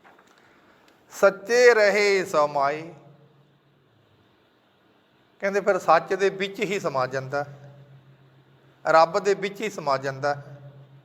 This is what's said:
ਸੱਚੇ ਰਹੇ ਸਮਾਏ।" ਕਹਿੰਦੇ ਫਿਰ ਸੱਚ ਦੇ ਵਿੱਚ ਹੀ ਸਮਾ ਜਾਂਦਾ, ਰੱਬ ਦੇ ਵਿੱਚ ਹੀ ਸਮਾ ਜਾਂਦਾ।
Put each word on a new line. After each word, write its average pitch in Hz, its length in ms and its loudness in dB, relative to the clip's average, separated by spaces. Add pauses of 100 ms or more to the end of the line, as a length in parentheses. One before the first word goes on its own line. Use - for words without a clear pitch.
(1120)
ਸੱਚੇ 233 640 4
ਰਹੇ 202 520 2
ਸਮਾਏ।" 151 680 -2 (2500)
ਕਹਿੰਦੇ 196 220 -2
ਫਿਰ 185 180 0
ਸੱਚ 165 340 2
ਦੇ 190 160 0
ਵਿੱਚ 190 300 -6
ਹੀ 196 200 -4
ਸਮਾ 135 280 -4
ਜਾਂਦਾ, 135 380 -6 (1400)
ਰੱਬ 165 320 4
ਦੇ 196 140 0
ਵਿੱਚ 196 280 -6
ਹੀ 220 80 -6
ਸਮਾ 143 280 -2
ਜਾਂਦਾ। 139 460 -6 (600)